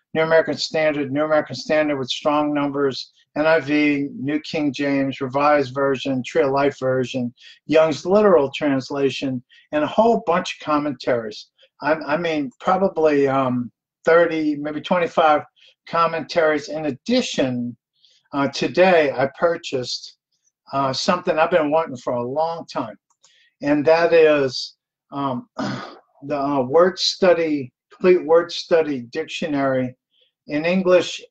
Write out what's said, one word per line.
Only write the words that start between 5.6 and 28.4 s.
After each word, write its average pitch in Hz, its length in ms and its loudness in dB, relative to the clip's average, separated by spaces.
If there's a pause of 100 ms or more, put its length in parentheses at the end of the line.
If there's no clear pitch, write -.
Version, 135 480 -2
Tree - 180 -2
of 139 80 2
Life 139 300 0
Version, 131 520 -2 (360)
Young's 156 360 2
Literal 180 460 4
Translation, 135 920 -4 (280)
and 151 120 0
a 143 40 0
whole 226 380 2
bunch 175 300 -2
of - 100 -20
commentaries. 135 840 -4 (320)
I, 143 140 0
I 151 220 -4
mean, 156 320 -4 (100)
probably, 160 680 2
um, 127 440 -2 (340)
thirty, 160 500 4
maybe 147 260 -8
twenty-five 160 640 2 (440)
commentaries. 160 800 0
In 156 180 -6
addition, 127 920 -2 (560)
uh, 139 140 0
today 160 640 2
I 123 260 -2
purchased, 165 800 -4 (580)
uh, 135 200 0
something 175 440 -2
I've 165 140 2
been 156 180 2
wanting 151 280 -2
for - 160 -6
a 120 100 -4
long 156 420 -4
time, 117 320 -10 (640)
and 147 240 0
that 165 280 4
is, 147 640 4 (340)
um, 139 420 -6
<clears throat> - 40 -20 (640)
the, 143 160 -4
uh, 139 240 0
word 170 340 2
study, 165 760 0 (200)
complete 180 340 2
word 165 260 4